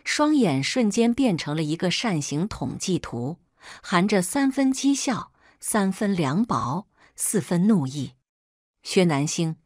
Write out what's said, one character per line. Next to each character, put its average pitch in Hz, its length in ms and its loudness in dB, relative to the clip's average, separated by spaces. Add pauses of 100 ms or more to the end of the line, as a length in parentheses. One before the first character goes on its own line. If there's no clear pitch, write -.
双 302 320 2
眼 156 280 2
瞬 233 260 0
间 233 240 2
变 233 240 2
成 147 180 -6
了 165 60 0
一 156 160 -2
个 180 140 -2
扇 180 280 -2
形 147 280 -4
统 156 320 -8
计 180 180 -2
图， 123 400 -8 (460)
含 185 240 2
着 202 160 2
三 269 280 0
分 269 220 2
讥 277 220 0
笑、 - 360 -4 (280)
三 196 320 0
分 202 240 -2
凉 165 280 2
薄、 156 440 -2 (280)
四 - 240 -2
分 180 280 2
怒 190 180 4
意。 131 300 -6 (640)
“薛 - 220 2
南 151 240 2
星， 160 380 -4